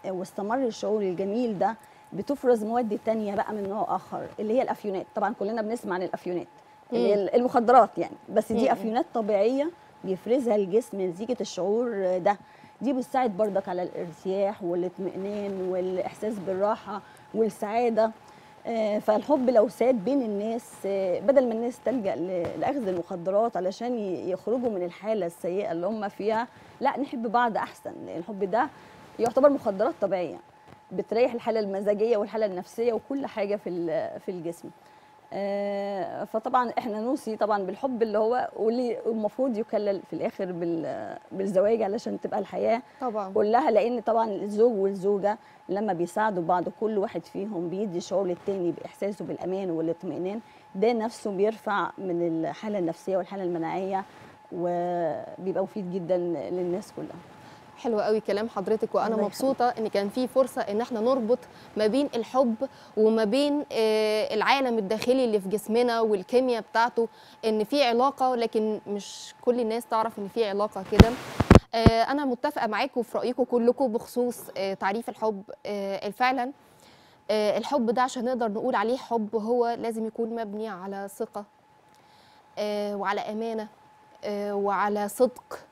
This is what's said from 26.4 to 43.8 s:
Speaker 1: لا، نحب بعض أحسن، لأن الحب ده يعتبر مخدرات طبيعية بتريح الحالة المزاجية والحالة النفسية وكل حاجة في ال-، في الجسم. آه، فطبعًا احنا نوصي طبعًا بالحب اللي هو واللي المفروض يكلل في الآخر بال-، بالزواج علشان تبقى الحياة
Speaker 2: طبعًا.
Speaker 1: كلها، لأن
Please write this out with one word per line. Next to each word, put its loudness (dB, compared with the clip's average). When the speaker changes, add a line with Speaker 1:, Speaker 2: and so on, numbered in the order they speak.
Speaker 1:
لا، 0
نحب -4
بعض 2
أحسن، -8
لأن -10
الحب -6
ده 2
يعتبر 6
مخدرات 0
طبيعية -2
بتريح 0
الحالة -2
المزاجية 2
والحالة 0
النفسية -2
وكل -4
حاجة -2
في -8
ال-، -4
في -8
الجسم. -8
آه، -4
فطبعًا 0
احنا -4
نوصي -4
طبعًا 2
بالحب -4
اللي 0
هو 2
واللي 0
المفروض 0
يكلل -2
في -8
الآخر -4
بال-، -4
بالزواج 2
علشان -4
تبقى -4
الحياة 0
Speaker 2:
طبعًا. -4
Speaker 1:
كلها، 4
لأن 4